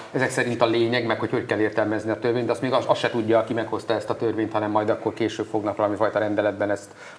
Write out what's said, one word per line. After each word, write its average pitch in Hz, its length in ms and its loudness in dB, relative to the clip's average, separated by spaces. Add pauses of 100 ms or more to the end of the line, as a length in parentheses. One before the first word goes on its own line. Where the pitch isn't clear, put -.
(120)
ezek 131 180 0
szerint 120 320 0
a 123 40 6
lényeg, 117 400 2
meg 110 140 0
hogy 113 100 -2
hogy 120 160 0
kell 104 140 0
értelmezni 107 520 0
a 107 80 -2
törvényt, 120 260 0
de 120 60 0
azt 110 100 -2
még 127 120 0
az, 120 140 2
azt - 120 2
se 117 100 0
tudja, 113 280 2
aki 113 160 2
meghozta 110 400 -2
ezt 107 160 -4
a 117 60 0
törvényt, 107 360 -2
hanem 107 200 -2
majd 107 180 2
akkor 107 240 0
később 107 320 -2
fognak 104 320 -2
valami 104 180 2
fajta 104 240 2
rendeletben 104 520 0
ezt, - 180 -6 (300)